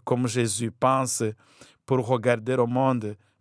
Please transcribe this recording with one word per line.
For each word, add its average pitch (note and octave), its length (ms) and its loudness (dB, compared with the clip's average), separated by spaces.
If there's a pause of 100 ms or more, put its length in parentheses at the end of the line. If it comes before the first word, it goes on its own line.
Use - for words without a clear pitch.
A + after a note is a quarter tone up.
comme B2+ 220 0
Jésus A2+ 440 -2
pense, C3 520 0 (600)
pour B2+ 220 0
regarder B2 500 0
le B2 80 2
monde A#2+ 520 0 (240)